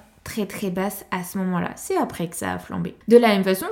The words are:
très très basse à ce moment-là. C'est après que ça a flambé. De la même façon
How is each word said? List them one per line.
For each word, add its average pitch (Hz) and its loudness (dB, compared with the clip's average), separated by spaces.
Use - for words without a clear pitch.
très 214 -6
très 196 -6
basse 185 -4
à 185 -4
ce - -8
moment-là. 180 -2
C'est - -4
après 240 -4
que - -14
ça - -4
a 180 -6
flambé. 175 -8
De 233 12
la 240 6
même 196 4
façon 190 0